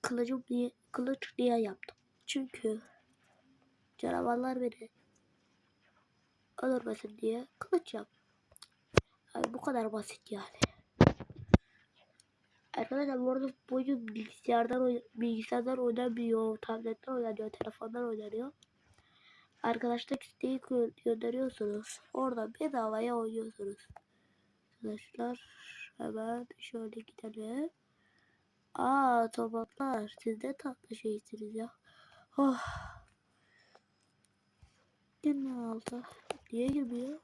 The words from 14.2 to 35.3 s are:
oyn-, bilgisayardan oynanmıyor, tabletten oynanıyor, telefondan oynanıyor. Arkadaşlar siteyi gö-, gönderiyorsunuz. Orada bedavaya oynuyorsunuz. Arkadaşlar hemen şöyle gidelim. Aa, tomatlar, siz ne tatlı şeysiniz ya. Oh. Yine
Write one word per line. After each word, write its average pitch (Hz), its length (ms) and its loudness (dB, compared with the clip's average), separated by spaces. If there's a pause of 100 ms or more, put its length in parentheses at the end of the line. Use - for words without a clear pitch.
oyn-, 247 220 2 (120)
bilgisayardan 233 640 0
oynanmıyor, 226 840 2
tabletten 226 520 -4
oynanıyor, 214 360 -2
telefondan 226 540 -8
oynanıyor. 220 480 -6 (1120)
Arkadaşlar 240 580 0
siteyi 262 380 -2
gö-, 240 320 2 (140)
gönderiyorsunuz. 233 960 -2 (120)
Orada 240 460 -2
bedavaya 240 560 0
oynuyorsunuz. 220 720 -4 (880)
Arkadaşlar 233 680 -6 (520)
hemen 233 500 -4 (120)
şöyle 226 420 -10
gidelim. 220 680 -6 (1040)
Aa, 247 580 4
tomatlar, 226 920 -2
siz 220 200 -2
ne 269 140 -4
tatlı - 380 -8
şeysiniz 214 600 -6
ya. 226 160 -6 (680)
Oh. 269 200 6 (2750)
Yine 277 300 0